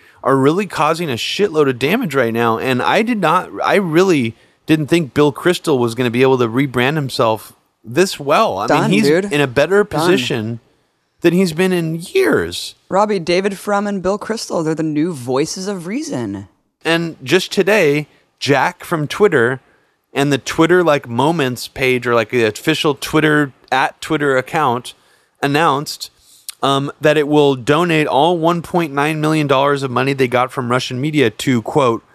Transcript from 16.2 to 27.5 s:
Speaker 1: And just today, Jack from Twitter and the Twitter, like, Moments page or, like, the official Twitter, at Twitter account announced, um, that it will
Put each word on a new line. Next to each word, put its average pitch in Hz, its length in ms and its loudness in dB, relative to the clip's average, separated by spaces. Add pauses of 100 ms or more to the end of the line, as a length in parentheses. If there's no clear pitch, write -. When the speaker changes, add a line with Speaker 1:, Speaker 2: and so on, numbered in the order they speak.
Speaker 1:
And 165 380 -2
just 156 280 0
today, 170 560 2 (300)
Jack 139 460 0
from 156 240 -2
Twitter 135 540 2 (520)
and 139 180 0
the 135 60 2
Twitter, 165 460 0
like, 147 260 0
Moments 131 580 -2
page 127 400 -2
or, 120 80 2
like, 113 140 2
the 120 160 2
official 151 500 0
Twitter, 151 560 0 (200)
at 131 280 -2
Twitter 147 380 0
account 127 560 -2 (480)
announced, 143 680 -2 (540)
um, 139 360 0
that 151 180 2
it 143 100 2
will 147 280 4